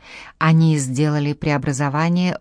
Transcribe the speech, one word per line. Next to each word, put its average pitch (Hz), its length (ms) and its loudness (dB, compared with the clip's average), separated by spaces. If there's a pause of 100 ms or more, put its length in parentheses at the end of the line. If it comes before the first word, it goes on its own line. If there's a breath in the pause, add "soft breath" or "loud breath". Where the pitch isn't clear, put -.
(400 loud breath)
Они 160 380 4
сделали 147 560 -2
преобразования 147 1080 -2